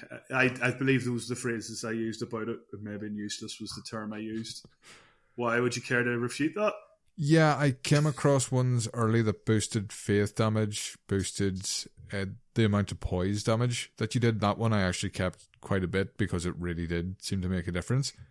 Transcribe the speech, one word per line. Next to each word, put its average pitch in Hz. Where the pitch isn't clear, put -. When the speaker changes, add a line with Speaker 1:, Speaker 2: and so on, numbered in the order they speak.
Speaker 1:
I, 127
I 123
believe 135
those 120
were 120
the -
phrases 113
I 110
used 113
about 113
it. 113
It 101
may 104
have 104
been 107
useless 104
was 107
the 104
term 107
I 107
used. 110
Why 120
would 123
you 123
care 120
to 120
refute 135
that? 208
Speaker 2:
Yeah, 156
I 143
came 151
across 139
ones 123
early 117
that 107
boosted 107
faith 101
damage, 110
boosted, 98
uh, 98
the 113
amount 101
of -
poise 98
damage 120
that 110
you 123
did. 113
That 101
one 113
I 104
actually 92
kept -
quite 95
a 85
bit 95
because 90
it 87
really 85
did 85
seem 98
to 90
make 90
a 85
difference. 120